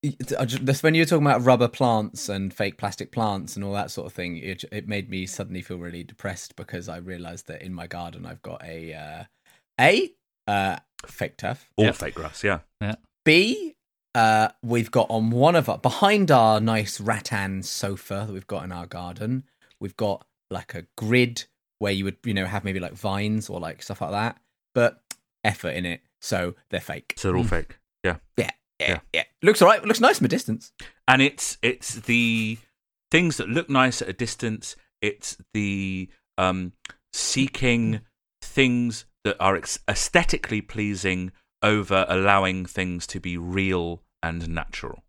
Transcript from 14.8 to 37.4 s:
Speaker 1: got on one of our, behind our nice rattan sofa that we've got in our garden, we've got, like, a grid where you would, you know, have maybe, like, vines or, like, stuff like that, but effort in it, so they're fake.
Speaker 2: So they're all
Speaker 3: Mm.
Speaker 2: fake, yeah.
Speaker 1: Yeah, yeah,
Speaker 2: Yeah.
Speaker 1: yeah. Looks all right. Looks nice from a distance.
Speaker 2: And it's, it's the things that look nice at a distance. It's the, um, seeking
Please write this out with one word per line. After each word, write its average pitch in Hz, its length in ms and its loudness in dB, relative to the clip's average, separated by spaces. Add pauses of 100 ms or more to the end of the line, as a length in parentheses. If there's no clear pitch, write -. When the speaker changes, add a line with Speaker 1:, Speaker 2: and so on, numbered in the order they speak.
Speaker 1:
got 113 180 2
on 113 220 0
one 143 240 4
of 147 140 2
our, - 100 -2
behind 196 500 4
our 110 300 8
nice 110 420 0
rattan 98 640 -2
sofa 101 640 -6
that 104 60 -10
we've 95 120 -10
got 80 180 -8
in 92 80 -10
our 87 140 -10
garden, 90 600 -6 (340)
we've 98 180 -10
got, 104 300 -2 (240)
like, - 240 -10
a 85 100 -12 (100)
grid 120 500 2 (340)
where 101 120 0
you 98 120 0
would, 95 200 -4
you 110 120 -2
know, 95 100 0
have 95 180 -4
maybe, 95 160 -4
like, 87 140 -8
vines 107 560 -4
or, 90 100 -8
like, 82 220 -10
stuff - 200 -10
like 78 100 -4
that, 110 260 -2 (380)
but 120 260 2 (420)
effort 101 280 -2
in 90 140 -4
it, 85 160 -6 (180)
so 90 360 -4 (140)
they're 90 120 -4
fake. - 340 -12
Speaker 2:
So - 120 -4
they're 90 100 2
all 87 60 2
Speaker 3:
Mm. 107 60 0
Speaker 2:
fake, 85 280 -2 (260)
yeah. 87 120 0 (220)
Speaker 1:
Yeah, 101 120 -2 (300)
yeah, 76 80 0
Speaker 2:
Yeah. 90 120 -2 (140)
Speaker 1:
yeah. - 100 0 (200)
Looks 214 180 6
all 175 60 10
right. 214 180 6
Looks 220 160 0
nice 277 160 8
from - 80 2
a - 40 4
distance. - 420 -4 (360)
Speaker 2:
And 131 140 8
it's, - 400 0
it's - 320 -2
the 113 640 0 (540)
things 170 260 4
that 90 100 -6
look 143 220 -2
nice 131 320 4
at 98 80 -6
a 95 40 -6
distance. 113 600 -6 (260)
It's - 360 -4 (160)
the, 98 560 -2 (300)
um, 92 340 0 (400)
seeking 117 880 0 (400)